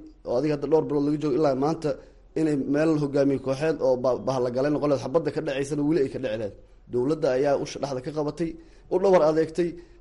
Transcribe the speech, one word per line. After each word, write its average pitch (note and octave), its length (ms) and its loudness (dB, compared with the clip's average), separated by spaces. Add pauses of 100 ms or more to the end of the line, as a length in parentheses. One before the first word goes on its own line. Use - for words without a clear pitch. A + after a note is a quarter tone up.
(220)
oo G#2+ 140 -4
adiga D3 180 0
hadda C#3 140 -4
dhowr D#3 180 4
bilood C#3+ 200 0
laga D3 140 0
joogo D3 160 0
ilaa C#3+ 200 2
maanta D#3 340 -2 (460)
inay D#3 200 0 (100)
meel D3 320 2
hogaamiye C#3 420 2
kooxeed C#3 400 -2
oo C3 180 2
ba-, B2 220 0
bahla B2 320 -2
galay C3+ 200 0
noqon D3 180 0
lahayd, B2+ 140 0
xabadda D3+ 280 0
ka D#3 100 -4
dhacaysana C#3+ 420 -4
weli D3+ 180 2
ay C3+ 80 0
ka B2+ 100 -8
dhici B2 120 -4
lahayd. G#2+ 240 -6 (320)
Dowladda C#3+ 440 -2
ayaa C#3 260 2
usha - 220 -8
dhexda C3 220 -6
ka D3+ 100 -10
qabatay, D3+ 380 -4 (420)
u - 80 2
dhabar F#3 240 6
adeegtay, D#3+ 460 2 (320)